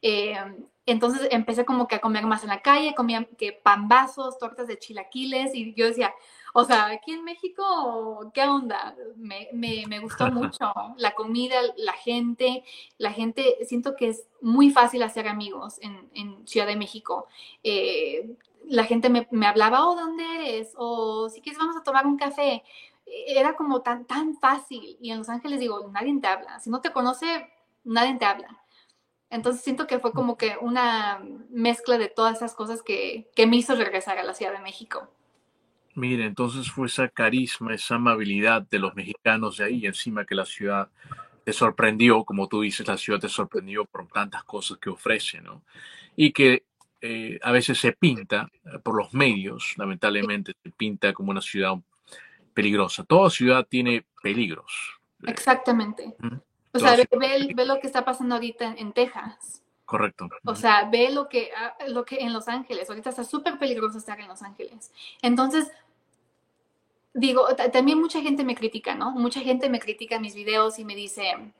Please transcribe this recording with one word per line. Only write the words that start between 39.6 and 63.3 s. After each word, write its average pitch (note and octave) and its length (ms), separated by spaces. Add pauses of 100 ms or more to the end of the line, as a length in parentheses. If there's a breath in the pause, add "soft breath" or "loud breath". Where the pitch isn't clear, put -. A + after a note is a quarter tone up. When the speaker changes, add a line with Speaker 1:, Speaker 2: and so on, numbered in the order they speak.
Speaker 2:
ahí, A2 220
encima G#2 400
que - 100
la F#2+ 80
ciudad G2+ 460 (540 loud breath)
te G#2+ 80
sorprendió, A2 720
como G2 240
tú G#2+ 120
dices, G#2 260
la G2+ 120
ciudad G#2 200
te G2 100
sorprendió G2 560
por F#2 240
tantas G2+ 360
cosas G2 340
que - 120
ofrece, G2+ 500
¿no? E2+ 220 (520 loud breath)
Y D3+ 180
que, C3 320 (360)
eh, A2+ 420
a - 80
veces B2 280
se - 140
pinta, A2 560 (160)
eh, - 180
por G#2+ 140
los G2+ 180
medios, G#2+ 640
lamentablemente, G2+ 840
se F2 80
pinta G#2 420
como G2 180
una G2 120
ciudad F#2+ 300
un F#2 120 (720 loud breath)
peligrosa. G2+ 480
Toda F3+ 260
ciudad B2+ 380
tiene B2 380 (160)
peligros. G2+ 760 (280)
Speaker 1:
Exactamente. A#3 960
Speaker 2:
Ujú. A#2+ 200 (300)
Speaker 1:
O B3+ 60
Speaker 2:
Toda - 20
Speaker 1:
sea, A#3+ 160
ve, B3 100
Speaker 2:
ciudad - 140
Speaker 1:
ve C4+ 160
el, C#4 120
Speaker 2:
tiene - 60
Speaker 1:
ve B3+ 120
lo C4+ 140
que C4+ 60
está C4 180
pasando B3 320
ahorita A#3 300
en, A3+ 120
en G#3 160
Texas. - 680 (220)
Speaker 2:
Correcto. G2+ 440 (180)
Speaker 1:
O G#3+ 80
Speaker 2:
Ujú. G#3 80
Speaker 1:
sea, G#3 280
ve A#3+ 220
lo C#4+ 160
que, A#3 280
ah, A3+ 200 (120)
lo A#3+ 160
que C4+ 160
en A#3+ 120
Los A3 160
Ángeles, A#3+ 400
ahorita A3 220
está B3 140
súper D4+ 340